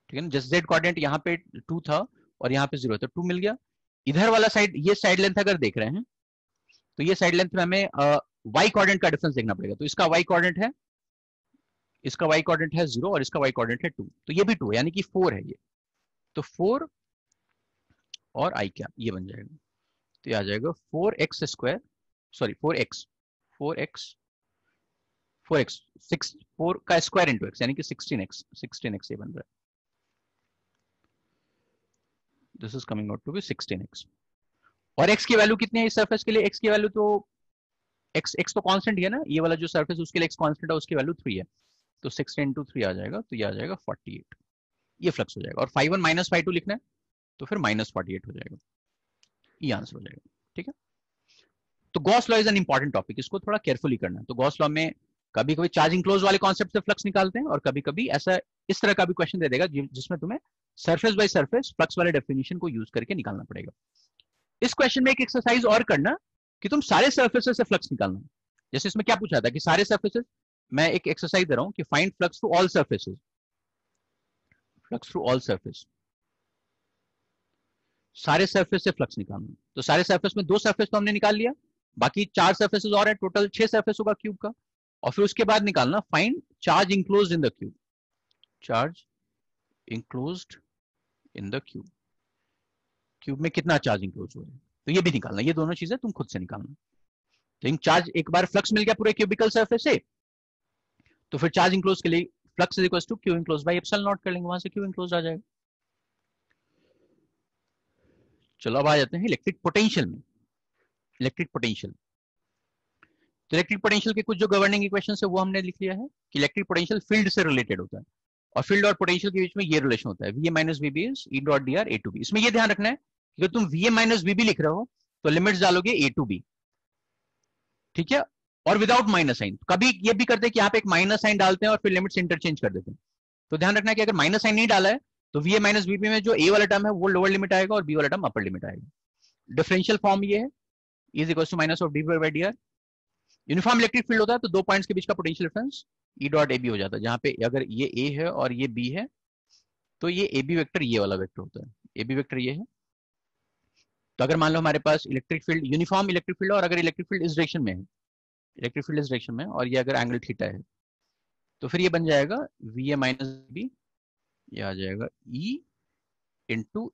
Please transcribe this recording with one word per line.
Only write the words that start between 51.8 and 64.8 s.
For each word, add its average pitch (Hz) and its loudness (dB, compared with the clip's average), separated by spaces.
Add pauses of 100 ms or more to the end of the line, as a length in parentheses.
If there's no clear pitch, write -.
तो 170 0
Gauss 220 4
लॉ 226 6
is 214 4
an 202 4
important 143 0
topic, 104 -4
इसको 165 -8
थोड़ा - -4
carefully 131 0
करना 90 -6
है। 113 -14
तो 123 -12
Gauss 131 0
law 151 4
में 156 -2 (420)
कभी-कभी 151 0
charge 160 4
इनक्लोज 185 2
वाले 196 4
कॉन्सेप्ट 190 0
से 208 0
flux - -2
निकालते 190 0
हैं 294 -4
और 185 -2
कभी-कभी 147 -2
ऐसा, 180 0 (300)
इस 196 -2
तरह 202 4
का 190 4
भी 180 -2
question 170 -2
दे 160 0
देगा 139 2
जि-, 139 -6
जिसमें 131 -8
तुम्हें 214 -6 (400)
surface 190 2
by 208 4
surface 233 0
flux - 0
वाले 175 2
definition 139 -2
को 170 -6
यूज़ 113 -6
करके 113 -6
निकालना 104 -8
पड़ेगा। - -14 (920)
इस 247 0
question 262 2